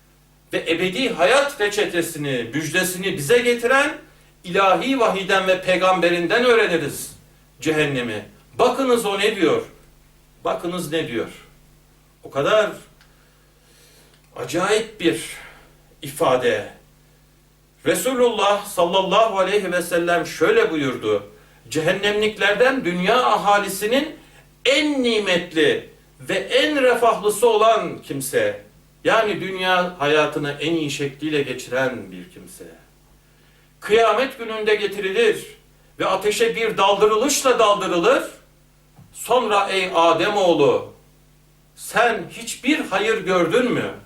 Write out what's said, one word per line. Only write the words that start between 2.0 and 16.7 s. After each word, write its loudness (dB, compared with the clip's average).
müjdesini -4
bize 2
getiren 0
ilahi 2
vahiden 0
ve 2
peygamberinden 2
öğreniriz 0
cehennemi. -2
Bakınız 2
o -2
ne 0
diyor? 0
Bakınız -6
ne -2
diyor? -6
O -18
kadar 2
acayip -2
bir 0
ifade. -2